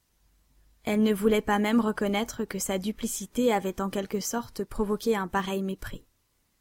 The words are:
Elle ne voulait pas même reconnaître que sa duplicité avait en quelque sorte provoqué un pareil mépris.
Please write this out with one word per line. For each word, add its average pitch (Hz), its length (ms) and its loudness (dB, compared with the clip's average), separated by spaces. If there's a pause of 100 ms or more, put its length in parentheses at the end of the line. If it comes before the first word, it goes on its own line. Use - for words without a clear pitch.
(840)
Elle 214 180 4
ne 214 120 6
voulait 214 280 4
pas 208 160 2
même 214 220 4
reconnaître 214 640 0
que 190 140 -6
sa 196 200 -2
duplicité 220 760 -2
avait 190 280 -2
en 196 80 -2
quelque 196 320 -4
sorte 233 440 -6
provoqué 214 500 -2
un 190 140 -2
pareil 196 340 -2
mépris. - 420 -8 (560)